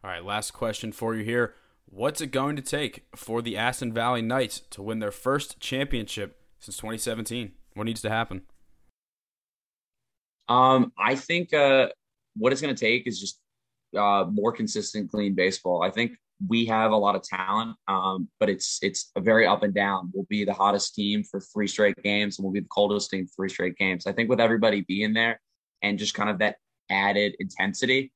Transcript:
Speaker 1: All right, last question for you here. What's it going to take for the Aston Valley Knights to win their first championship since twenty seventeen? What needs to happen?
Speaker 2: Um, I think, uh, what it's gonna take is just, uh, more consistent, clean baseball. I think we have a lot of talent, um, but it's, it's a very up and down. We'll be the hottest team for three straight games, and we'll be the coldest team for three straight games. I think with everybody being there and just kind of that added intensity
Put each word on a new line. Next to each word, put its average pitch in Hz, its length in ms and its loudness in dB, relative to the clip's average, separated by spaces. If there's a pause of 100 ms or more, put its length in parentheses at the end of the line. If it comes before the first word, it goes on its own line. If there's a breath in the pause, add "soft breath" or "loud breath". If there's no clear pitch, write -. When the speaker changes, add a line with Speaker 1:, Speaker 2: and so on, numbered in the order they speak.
Speaker 1:
All 98 60 -10
right, 87 140 -8
last 104 280 -4
question 110 420 -6
for 113 200 -4
you 110 100 -4
here. 117 300 0 (320 soft breath)
What's 123 360 -4
it 156 60 -6
going 135 280 -2
to 143 60 -8
take 143 520 -6
for 117 280 -6
the 117 160 -4
Aston 120 360 -2
Valley 117 300 0
Knights 120 380 -2 (100)
to 104 100 -14
win 110 180 -6
their 107 120 -4
first - 480 -4
championship 120 800 -6 (200)
since - 180 -14
twenty 113 200 -8
seventeen? 113 540 -6 (220)
What 104 100 -6
needs 113 180 -4
to 107 80 -2
happen? 110 340 -4 (2000)
Speaker 2:
Um, 127 500 6
I 113 180 2
think, 170 380 -2
uh, 135 360 6 (480)
what 120 160 4
it's 135 80 -4
gonna 139 120 -2
take 117 320 0
is 104 140 -4
just, 98 220 -10 (540)
uh, 101 360 4
more 104 200 2
consistent, 107 600 -4
clean 101 240 0
baseball. 90 480 0
I 95 80 0
think 117 220 -2 (340)
we 117 180 2
have 110 260 2
a 110 40 4
lot 101 200 4
of 95 80 -2
talent, 104 520 -4 (120)
um, 95 420 0 (100)
but 107 80 2
it's, - 360 -2
it's - 320 -4
a 101 60 -2
very 110 260 6
up 95 160 2
and 101 100 0
down. 95 400 0
We'll 95 160 -4
be 104 160 0
the 98 80 0
hottest 98 400 2
team 104 300 -2
for - 160 -8
three 104 280 -4
straight 101 360 2
games, 104 340 0
and 95 80 -6
we'll 95 80 -2
be 101 60 0
the 90 80 -8
coldest 101 420 2
team 95 160 -4
for - 100 -18
three 95 140 -4
straight 92 260 -4
games. 92 300 -2
I 101 60 -4
think 110 180 -2
with 123 100 2
everybody 110 420 4
being 104 320 -2
there 113 280 0 (400)
and 104 160 0
just 104 160 -4
kind 104 160 0
of 101 100 -2
that 104 180 0 (340)
added 101 480 2
intensity 123 760 -2